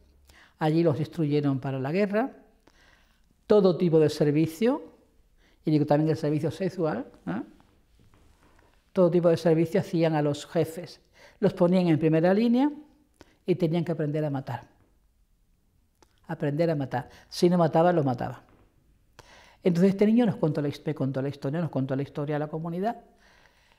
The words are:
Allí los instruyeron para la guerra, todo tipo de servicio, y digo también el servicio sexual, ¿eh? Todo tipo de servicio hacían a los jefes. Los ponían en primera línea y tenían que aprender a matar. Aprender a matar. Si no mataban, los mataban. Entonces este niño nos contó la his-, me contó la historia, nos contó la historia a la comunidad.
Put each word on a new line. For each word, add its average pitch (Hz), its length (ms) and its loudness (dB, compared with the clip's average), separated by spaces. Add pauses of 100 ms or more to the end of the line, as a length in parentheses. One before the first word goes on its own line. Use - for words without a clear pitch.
(600)
Allí 160 240 2
los 156 160 2
instruyeron 147 580 -2
para 135 220 -6
la 131 100 -4
guerra, 208 400 -2 (1160)
todo 190 280 4
tipo 165 220 2
de 151 100 4
servicio, 160 720 -2 (840)
y 160 80 0
digo 147 120 2
también 151 260 2
el 151 60 0
servicio 151 360 -2
sexual, 185 540 -4 (200)
¿eh? 202 160 -6 (1500)
Todo 180 180 4
tipo 175 180 4
de 165 80 4
servicio 160 440 2
hacían 160 340 0
a 151 80 0
los 147 240 -2
jefes. 165 540 -6 (400)
Los 202 120 2
ponían 180 360 2
en 156 100 4
primera 160 340 2
línea 240 380 2 (720)
y 185 120 0
tenían 165 280 0
que 156 60 -6
aprender 151 340 -2
a 151 60 -2
matar. 131 380 -8 (1600)
Aprender 160 420 -2
a 156 60 -2
matar. 131 340 -6 (180)
Si - 220 2
no 180 80 2
mataban, 170 380 4
los 151 80 2
mataban. 123 360 -4 (1200)
Entonces 185 260 4
este 196 160 2
niño 226 200 4
nos 175 100 0
contó 151 260 -2
la 143 60 -2
his-, 139 180 -8
me 151 80 -4
contó 135 260 -4
la 139 80 -4
historia, 143 320 -6
nos 156 100 -4
contó 131 260 -4
la 139 60 -4
historia 147 340 -6
a - 20 -4
la 151 100 -4
comunidad. 170 540 -6 (760)